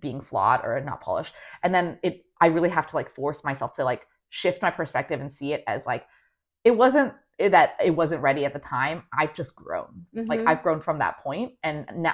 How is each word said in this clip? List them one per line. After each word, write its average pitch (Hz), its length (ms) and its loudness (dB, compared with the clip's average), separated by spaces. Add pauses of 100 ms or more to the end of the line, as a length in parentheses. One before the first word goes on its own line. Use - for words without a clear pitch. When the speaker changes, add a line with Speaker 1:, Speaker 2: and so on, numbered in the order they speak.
Speaker 1:
being 139 200 -8
flawed 113 440 2
or 120 160 -2
not 147 200 -8
polished. - 340 -6 (280)
And 180 120 0
then 175 280 0
it, 180 220 -4 (160)
I 170 60 6
really 165 240 2
have 165 180 0
to, 160 80 -8
like, 135 120 -4
force 143 360 -6
myself 139 320 -6
to, 139 80 -2
like, 127 240 -2 (220)
shift - 320 -2
my 180 80 2
perspective 147 500 -4
and 139 100 -10
see 143 220 -6
it - 160 -4
as, 113 180 -6
like, 123 220 -6 (560)
it 240 80 8
wasn't, 262 420 4 (240)
that 185 440 6
it 180 80 4
wasn't 160 320 0
ready 143 220 2
at 135 80 -2
the 143 60 -10
time. 143 460 -4 (120)
I've 156 180 2
just - 200 -8
grown. - 580 -10
Like, 226 280 -2
Speaker 2:
Mm-hmm. 226 80 2
Speaker 1:
I've 156 160 2
grown 160 160 0
from 156 180 -4
that 101 240 -2
point. 180 300 -6 (100)
And 151 260 -6
n-, 165 260 -2